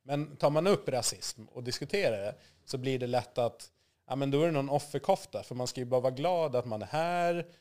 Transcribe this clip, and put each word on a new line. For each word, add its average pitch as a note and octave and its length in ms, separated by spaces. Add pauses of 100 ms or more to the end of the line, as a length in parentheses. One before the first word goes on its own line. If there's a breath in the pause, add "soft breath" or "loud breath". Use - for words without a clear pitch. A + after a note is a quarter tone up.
Men D3 340
tar D3+ 140
man D#3 160
upp G3+ 220
rasism A#2 560
och B2+ 200
diskuterar C3 580
det, G#2+ 120 (300 soft breath)
så - 140
blir B2+ 200
det B2 80
lätt A#2+ 320
att, - 340 (340)
ja, B2+ 100
men C#3 140
då C#3 120
är E3 40
det E3+ 60
någon C#3 180
offerkofta, C#3+ 720
för - 120
man B2 120
ska - 140
ju B2+ 60
bara B2 140
vara B2+ 140
glad D#3 420
att A#2+ 100
man A2 160
är F#2+ 40
här, E3+ 600 (140 loud breath)